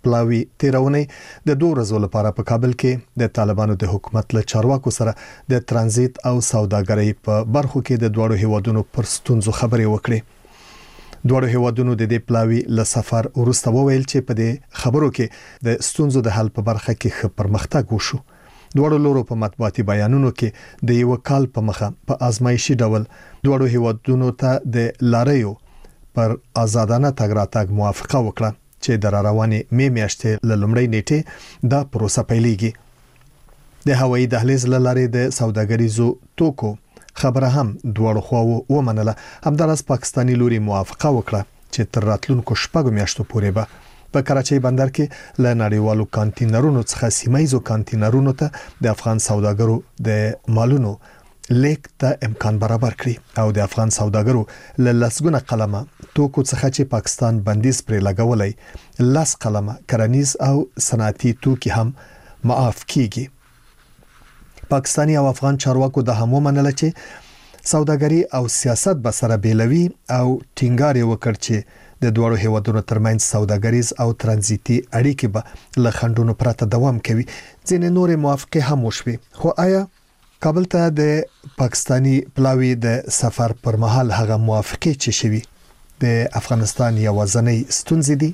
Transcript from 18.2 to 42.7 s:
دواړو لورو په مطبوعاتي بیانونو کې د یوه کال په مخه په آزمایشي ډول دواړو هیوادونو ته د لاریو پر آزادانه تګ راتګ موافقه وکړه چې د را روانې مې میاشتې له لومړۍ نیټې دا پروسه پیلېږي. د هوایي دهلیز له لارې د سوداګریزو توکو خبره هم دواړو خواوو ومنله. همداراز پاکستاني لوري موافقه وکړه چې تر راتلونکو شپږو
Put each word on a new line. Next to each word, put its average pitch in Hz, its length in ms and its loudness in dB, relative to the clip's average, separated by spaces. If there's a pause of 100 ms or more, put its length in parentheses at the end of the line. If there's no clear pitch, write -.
دواړو 151 280 4
لورو 135 180 2
په 120 120 -6
مطبوعاتي 110 480 -2
بیانونو 107 480 2
کې 117 180 -2 (340)
د 120 80 0
یوه 120 260 4
کال 139 300 0
په 120 140 -6
مخه 107 320 -2 (160)
په 131 100 -2 (120)
آزمایشي 123 440 0
ډول 110 320 0 (400)
دواړو 139 160 2
هیوادونو 127 720 0 (100)
ته 131 240 2
د 117 240 -2 (240)
لاریو 120 400 0 (600)
پر 113 220 0 (280)
آزادانه 117 460 2
تګ 110 200 -2 (100)
راتګ 101 300 -2
موافقه 104 580 -2
وکړه 107 240 -4 (320)
چې 123 80 0 (100)
د 110 40 0
را 101 160 2
روانې 107 380 2 (160)
مې 135 200 2
میاشتې 110 340 -2 (180)
له 110 120 2
لومړۍ 117 340 2
نیټې 151 260 0 (520)
دا 139 80 2 (120)
پروسه 110 380 -2
پیلېږي. 113 420 0 (1120)
د 135 140 2
هوایي 127 260 2
دهلیز 123 460 0
له 127 140 2
لارې 127 200 2 (100)
د 123 200 0
سوداګریزو 113 720 0 (280)
توکو 139 340 0 (440)
خبره 131 420 0
هم 131 120 0 (160)
دواړو 110 360 0
خواوو 117 500 0
ومنله. 110 440 0 (320)
همداراز 156 460 0
پاکستاني 123 420 0
لوري 120 240 2
موافقه 101 520 -2
وکړه 110 320 -2 (300)
چې 117 100 -2 (100)
تر 104 120 0
راتلونکو 110 500 0
شپږو 127 440 0